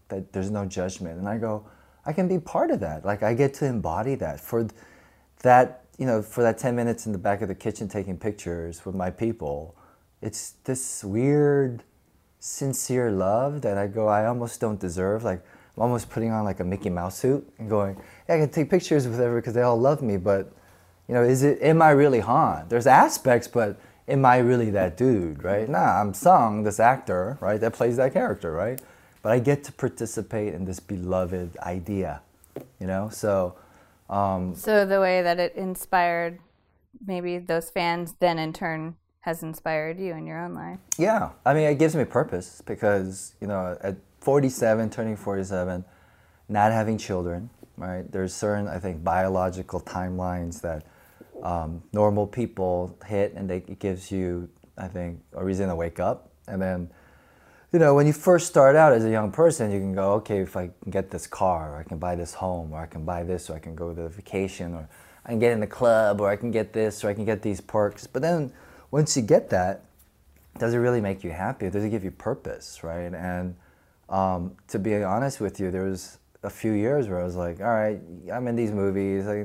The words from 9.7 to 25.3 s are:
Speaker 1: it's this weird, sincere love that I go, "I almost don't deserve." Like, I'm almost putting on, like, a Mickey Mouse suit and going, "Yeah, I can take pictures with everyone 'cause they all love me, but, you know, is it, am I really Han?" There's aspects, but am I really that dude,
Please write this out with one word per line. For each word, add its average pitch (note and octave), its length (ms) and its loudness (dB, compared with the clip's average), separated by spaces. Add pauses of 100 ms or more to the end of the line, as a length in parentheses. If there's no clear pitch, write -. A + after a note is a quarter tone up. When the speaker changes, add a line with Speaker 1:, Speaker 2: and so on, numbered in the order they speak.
Speaker 1:
it's - 320 -10 (100)
this - 400 -6
weird, C3+ 800 2 (560)
sincere B2+ 720 -2
love A2+ 500 0
that G#2 160 -2
I G2+ 100 -2
go, G#2+ 200 -2
"I G#2 200 4
almost A#2+ 340 -4
don't G#2+ 180 -2
deserve." F#2+ 440 -2
Like, F#2 200 -2 (320)
I'm - 80 -4
almost A#2+ 260 0
putting A2+ 220 -2
on, A2 140 -2
like, F#2+ 140 -4
a F2+ 40 -4
Mickey F#2+ 260 -4
Mouse F2 280 -4
suit C#3 300 0 (120)
and A2 100 -10
going, G2+ 280 0 (300)
"Yeah, E3 80 2
I D#3 40 4
can D3 100 2
take D#3 200 0
pictures D#3 380 2
with A#2+ 120 -2
everyone A#2+ 220 2
'cause A#2 120 -4
they A#2+ 100 2
all A#2+ 160 4
love D3 220 4
me, G#2+ 160 0
but, G2 340 0 (560)
you B2 80 0
know, A#2+ 80 6
is B2+ 200 4
it, C#3+ 180 4
am D#3+ 200 6
I D#3+ 100 10
really C#3 300 8
Han?" G#2 480 2
There's A#2+ 180 2
aspects, C3 600 6
but F#2+ 300 0 (320)
am C#3 140 2
I B2+ 140 8
really A#2+ 320 4
that F#2 260 0
dude, F2+ 480 2